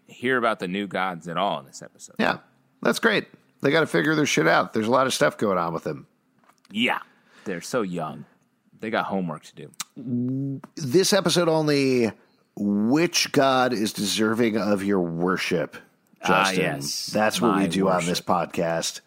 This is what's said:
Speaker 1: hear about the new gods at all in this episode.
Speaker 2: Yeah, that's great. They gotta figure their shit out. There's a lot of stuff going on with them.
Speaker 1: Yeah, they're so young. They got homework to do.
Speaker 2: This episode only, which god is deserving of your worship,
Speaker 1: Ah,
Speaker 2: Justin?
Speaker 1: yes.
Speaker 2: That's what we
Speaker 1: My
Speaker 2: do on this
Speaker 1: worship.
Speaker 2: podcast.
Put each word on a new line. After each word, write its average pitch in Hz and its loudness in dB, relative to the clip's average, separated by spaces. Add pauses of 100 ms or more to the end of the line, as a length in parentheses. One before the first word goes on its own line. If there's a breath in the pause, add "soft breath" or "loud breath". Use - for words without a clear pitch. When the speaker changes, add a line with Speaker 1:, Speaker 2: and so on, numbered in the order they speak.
Speaker 1:
hear 127 -2
about 113 0
the 95 -4
new 101 -4
gods 92 -6
at 85 -8
all 92 0
in 67 -18
this - -20
episode. - -20
Speaker 2:
Yeah, - 0 (440)
that's - 0
great. 208 0 (340)
They 139 2
gotta 156 4
figure 160 2
their 151 2
shit 156 2
out. 156 2
There's 110 0
a 113 0
lot 131 4
of 123 -2
stuff 151 2
going 98 2
on 85 -2
with 80 -6
them. 76 -8 (640)
Speaker 1:
Yeah, 110 0 (460 soft breath)
they're 90 -6
so 127 -2
young. 78 -6 (560)
They 110 -8
got 107 0
homework 90 -4
to - -20
do. 131 -6 (160)
Speaker 2:
This 160 2
episode 175 2
only, 139 2 (440 soft breath)
which 113 0
god 131 4
is 104 -2
deserving 107 0
of 101 0
your 98 2
worship, 87 -2 (460)
Speaker 1:
Ah, 95 2
Speaker 2:
Justin? 95 0
Speaker 1:
yes. 73 -4
Speaker 2:
That's 107 0
what 87 4
we 85 4
Speaker 1:
My 98 2
Speaker 2:
do 95 0
on 90 2
this 87 -2
Speaker 1:
worship. - -10
Speaker 2:
podcast. 82 -2